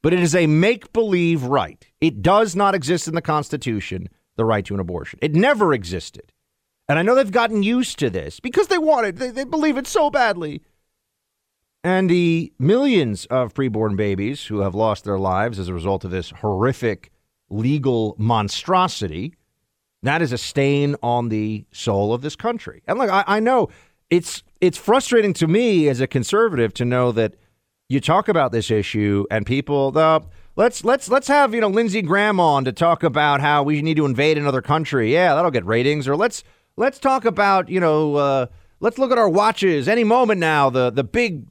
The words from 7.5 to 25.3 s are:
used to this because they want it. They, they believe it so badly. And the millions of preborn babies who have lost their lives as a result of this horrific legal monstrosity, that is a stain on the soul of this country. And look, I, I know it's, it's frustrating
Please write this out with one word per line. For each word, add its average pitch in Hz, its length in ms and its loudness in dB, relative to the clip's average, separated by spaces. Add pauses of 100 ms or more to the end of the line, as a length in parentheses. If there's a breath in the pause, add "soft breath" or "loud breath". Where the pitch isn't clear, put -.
used 233 360 -2
to 131 120 0
this 82 280 -8
because 349 300 -2
they 370 100 0
want 302 280 2
it. 185 100 -6
They, 254 140 -6
they 254 140 -8
believe 302 320 0
it 269 120 -6
so 311 200 0
badly. 175 540 -2 (1200)
And 185 280 0
the 170 480 0
millions 185 680 0
of 123 280 -2
preborn 107 420 -2
babies 104 500 -4
who 107 140 -6
have 98 140 -2
lost 107 300 -2
their 101 140 -4
lives 98 400 -2
as 92 100 -6
a 92 60 -6
result 92 300 -4
of 92 60 -8
this 90 200 -6
horrific 107 800 -4 (380)
legal 117 720 -2
monstrosity, 110 1160 -2 (680)
that 147 180 0
is 147 120 -2
a 123 60 -4
stain 143 640 0
on 120 260 -2
the 107 440 -4
soul 104 400 -2
of 123 100 -4
this 147 140 -10
country. - 500 -8
And 196 120 -2
look, 247 120 0
I, 190 160 2
I 214 140 0
know 233 280 2 (420 soft breath)
it's, - 320 0 (180)
it's 180 180 2
frustrating 220 560 2